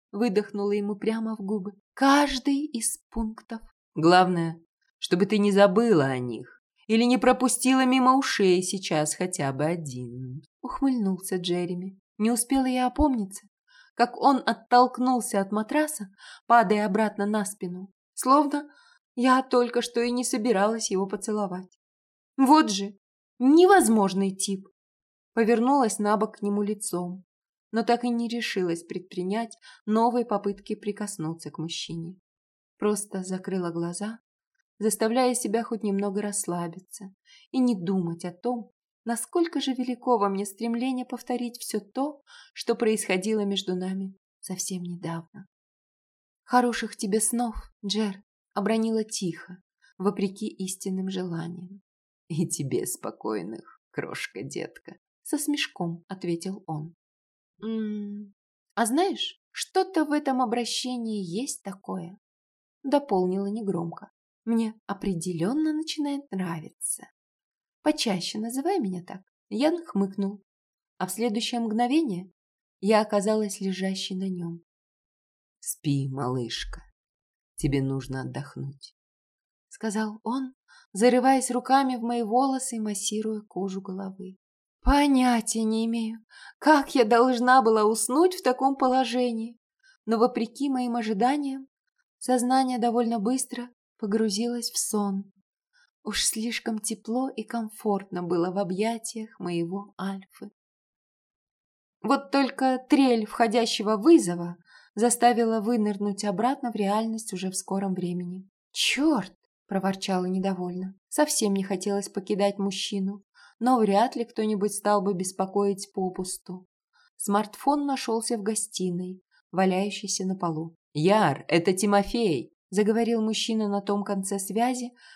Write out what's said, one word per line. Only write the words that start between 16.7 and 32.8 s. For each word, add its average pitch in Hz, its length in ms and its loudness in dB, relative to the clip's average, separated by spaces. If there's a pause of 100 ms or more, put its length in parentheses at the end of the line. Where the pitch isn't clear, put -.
обратно 208 400 0
на 208 200 0
спину, 185 460 -10 (220)
словно 294 560 2 (460)
я 254 260 4
только 247 400 2
что 233 200 -2
и 240 100 0
не 247 120 -2
собиралась 220 680 0
его 196 160 0
поцеловать. 196 720 -6 (580)
Вот 226 340 8
же 196 260 -6 (420)
невозможный 226 960 6
тип!» 196 320 -6 (640)
Повернулась 233 680 4
на 208 180 2
бок 214 200 -2
к - 40 -16
нему 202 200 0
лицом, 185 640 -6 (480)
но 220 120 0
так 240 200 2
и 247 60 -2
не 233 180 -2
решилась 185 560 -2
предпринять 190 760 -6 (280)
новые 226 400 2
попытки 202 500 -4
прикоснуться 196 760 -8
к - 60 -18
мужчине. 165 600 -8 (580)
Просто 202 460 -2